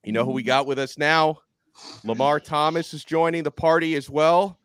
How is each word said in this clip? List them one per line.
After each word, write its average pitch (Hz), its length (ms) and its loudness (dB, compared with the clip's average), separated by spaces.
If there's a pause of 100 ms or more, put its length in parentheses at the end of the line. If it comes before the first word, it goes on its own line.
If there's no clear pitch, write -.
You 110 80 -8
know 113 140 0
who 131 60 -4
we 131 120 -4
got 131 220 2
with 135 140 -4
us 135 180 -6
now? 156 400 2 (680)
Lamar 135 340 0
Thomas 156 540 -2
is 151 100 -14
joining 165 400 -2
the 143 80 -4
party 165 440 0
as 139 140 -6
well. 170 560 2